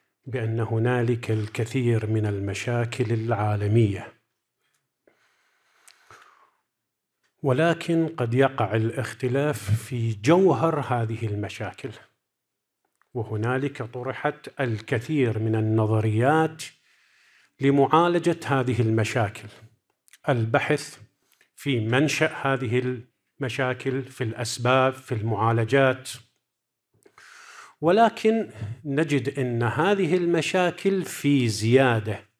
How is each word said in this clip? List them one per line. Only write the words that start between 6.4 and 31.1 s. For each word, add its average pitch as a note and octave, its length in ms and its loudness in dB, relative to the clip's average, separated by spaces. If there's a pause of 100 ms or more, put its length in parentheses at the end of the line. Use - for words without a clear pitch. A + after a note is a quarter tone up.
ولكن E3 640 2
قد A#2+ 260 -4
يقع C3 400 2
الاختلاف A2+ 1080 -2
في A#2 300 -4
جوهر D3+ 680 2
هذه A2+ 460 -2
المشاكل، G2+ 640 -8 (1200)
وهنالك B2 680 -4
طرحت B2+ 800 -6
الكثير A#2+ 760 -2
من A2 180 0
النظريات A2 1080 2 (1000)
لمعالجة D#3+ 840 4
هذه B2+ 360 0
المشاكل، A2 640 -2 (800)
البحث C3+ 680 -2 (580)
في C3 240 -2
منشأ C3+ 520 2 (100)
هذه B2 600 -2 (380)
المشاكل، C3 600 -4
في - 220 -10
الأسباب، B2 680 0
في C3 200 -14
المعالجات، A#2 1000 2 (1700)
ولكن A3 720 2 (340)
نجد C#3+ 540 0
أن B2 240 -2
هذه E3 540 2
المشاكل F3+ 880 0
في C#3 440 2